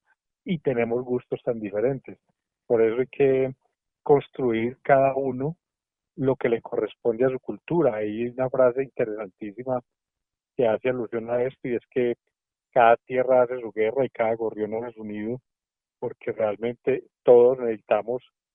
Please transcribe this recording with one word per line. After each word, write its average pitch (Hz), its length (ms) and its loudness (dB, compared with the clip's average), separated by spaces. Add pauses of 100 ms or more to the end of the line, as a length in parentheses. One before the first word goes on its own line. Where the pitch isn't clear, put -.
(440)
y 175 140 -4
tenemos 120 460 -2
gustos 123 380 -6
tan 120 180 -4
diferentes. 107 580 -4 (480)
Por 113 160 2
eso 113 180 0
hay 127 60 0
que 135 480 0 (480)
construir 123 800 0
cada 135 320 4
uno 135 420 -4 (600)
lo 131 200 2
que - 120 -4
le 113 120 0
corresponde 113 640 -2
a 131 60 4
su 131 80 -6
cultura. 127 560 -2
Hay 107 340 -4
una 127 220 -4
frase 127 320 2
interesantísima 110 1000 -8 (760)
que 123 100 2
hace 110 240 0
alusión 117 400 -6
a 123 140 0
esto 135 240 -8
y 120 80 -2
es 104 140 -6
que 120 260 -2 (560)
cada 117 240 6
tierra 127 460 2
hace 123 180 -2
su 113 100 -10
guerra 110 340 0
y 117 60 -6
cada 113 240 -2
gorrión 107 400 -6
hace 117 200 -8
su 110 100 -16
nido, 107 360 -8 (600)
porque 120 320 -8
realmente 113 720 -4 (180)
todos 123 380 8
necesitamos 113 640 -2 (320)